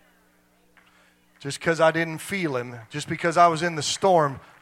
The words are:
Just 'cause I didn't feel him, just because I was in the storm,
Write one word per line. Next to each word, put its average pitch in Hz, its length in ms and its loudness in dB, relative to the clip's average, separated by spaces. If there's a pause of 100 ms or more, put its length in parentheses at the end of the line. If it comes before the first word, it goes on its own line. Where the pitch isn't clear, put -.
(1400)
Just 139 200 -10
'cause 165 200 -2
I 160 100 6
didn't 160 280 -2
feel 170 380 -4
him, 123 200 -8 (120)
just 147 200 -10
because 165 280 -2
I 175 120 8
was 160 140 0
in 175 120 -2
the 147 80 -6
storm, 156 580 2 (220)